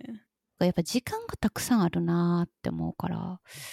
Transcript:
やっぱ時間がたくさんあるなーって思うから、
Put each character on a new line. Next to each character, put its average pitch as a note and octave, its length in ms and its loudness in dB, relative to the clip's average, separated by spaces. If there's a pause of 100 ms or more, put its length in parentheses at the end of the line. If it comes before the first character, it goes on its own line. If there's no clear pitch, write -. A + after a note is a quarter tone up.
(600)
や F3+ 100 6
っ - 20 -4
ぱ F3 100 0
時 A3+ 200 0
間 A4+ 240 -6
が - 100 -10
た - 140 2
く - 100 -8
さ A#3+ 180 4
ん G3+ 40 4
あ E3+ 60 4
る E3+ 120 0
な E3+ 460 2
ー - 20 -20
っ - 40 -20 (100)
て - 80 -2
思 E3 200 -4
う - 20 -12
か - 160 -6
ら、 F3+ 320 -6 (320)